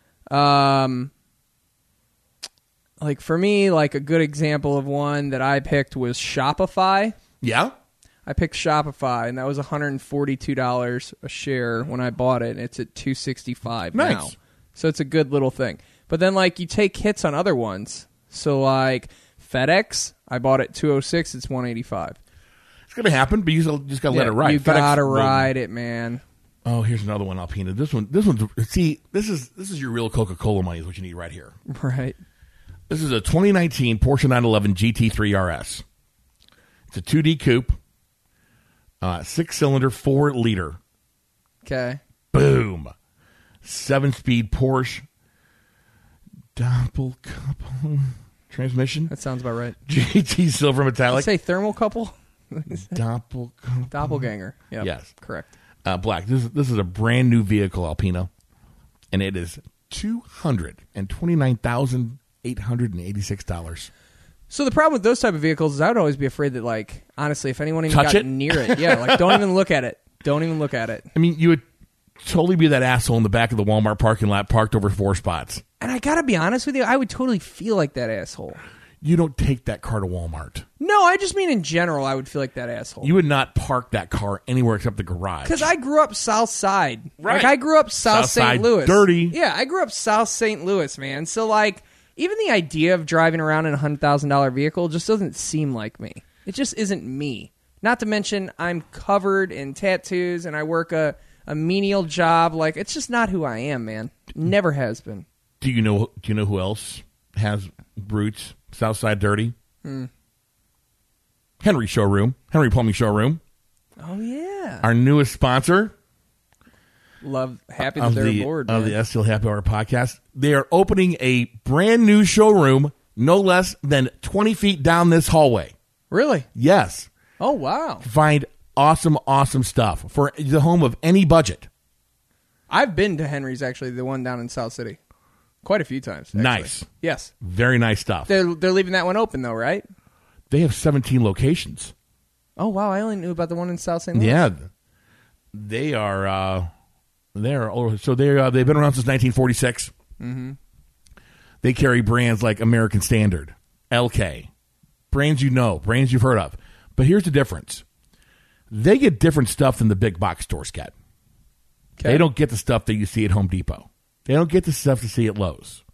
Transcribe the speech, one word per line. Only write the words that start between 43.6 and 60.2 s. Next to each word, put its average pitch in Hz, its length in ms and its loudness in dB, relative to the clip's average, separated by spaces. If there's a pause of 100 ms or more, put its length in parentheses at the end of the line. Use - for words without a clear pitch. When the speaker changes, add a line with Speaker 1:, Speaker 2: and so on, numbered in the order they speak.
Speaker 2:
Seven-speed 131 880 -2
Porsche 131 520 -2 (1500)
Doppelkupplung 131 1400 -4 (480)
transmission. 131 600 -2
Speaker 1:
That 139 100 -10
sounds 127 240 -8
about 123 100 -6
right. 117 280 -8
Speaker 2:
<laughs> - 60 -20
G 151 360 2
T 170 280 2
silver 139 340 2
metallic. 131 400 2
Speaker 1:
Did 214 80 2
you 180 60 2
say - 60 -6
thermal 196 300 -2
couple? 220 400 -4 (180)
<laughs> - 200 -20
Speaker 2:
Doppelkupplung. 123 1400 -8
Speaker 1:
Doppelganger. 127 680 -6 (140)
Yep. 107 160 -8
Speaker 2:
Yes. 69 340 -10
Speaker 1:
Correct. - 360 -14 (280)
Speaker 2:
Uh, 92 120 -2
black. 95 300 -4
This 127 180 0
is, 117 60 -6
this 139 200 -2
is 113 80 0
a 98 60 0
brand 117 460 2
new 117 120 4
vehicle, 98 440 0
Alpina, 90 440 -4 (840)
and 95 100 0
it 98 140 -4
is 85 220 -8 (320)
two 226 300 -6